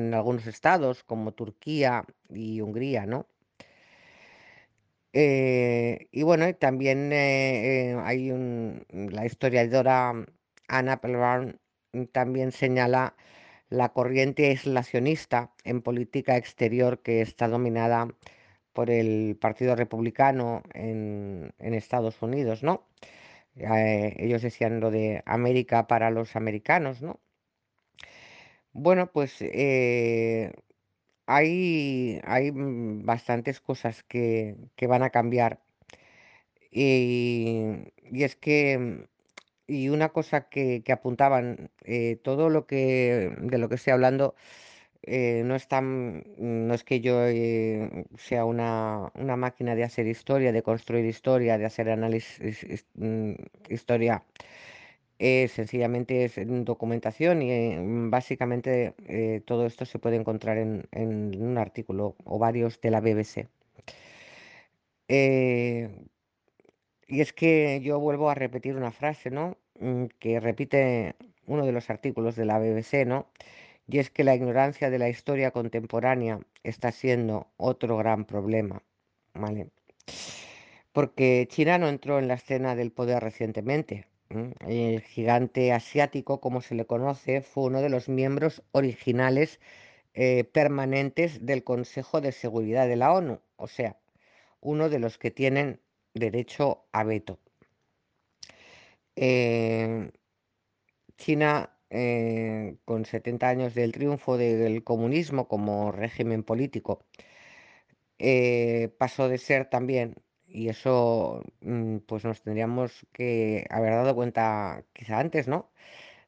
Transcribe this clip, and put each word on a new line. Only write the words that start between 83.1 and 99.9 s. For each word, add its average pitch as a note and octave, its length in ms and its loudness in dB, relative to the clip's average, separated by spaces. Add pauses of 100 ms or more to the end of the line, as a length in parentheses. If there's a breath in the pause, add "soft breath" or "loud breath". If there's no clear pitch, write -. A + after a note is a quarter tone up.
recientemente, A2 840 -4 (220)
¿m? A#2 260 -8 (120)
El A2+ 340 0
gigante A#2+ 720 0
asiático, C#3 680 0
como B2+ 200 -4
se B2 140 -10
le A2+ 120 -2
conoce, C3 560 -2
fue C3+ 220 -4
uno C3 180 0
de C#3+ 80 0
los B2+ 180 -2
miembros C#3 540 0 (100)
originales, C3 880 2 (540 loud breath)
eh, B2+ 300 4
permanentes C#3 1000 0
del C3 180 -2
Consejo B2+ 560 -4
de C#3 120 -4
Seguridad A2+ 540 -2
de B2 100 2
la C3 160 4
onu, F3 280 0 (160)
o - 100 -14
sea, A2+ 320 -6 (640 soft breath)
uno D3+ 280 0
de D3 100 0
los A#2 200 -4
que A#2 120 -2
tienen C3+ 500 0 (340)
derecho A#2 800 -2
a G#2+ 120 0
veto. G#2+ 360 -4 (1800 loud breath)
Eh, A2+ 920 2 (1080)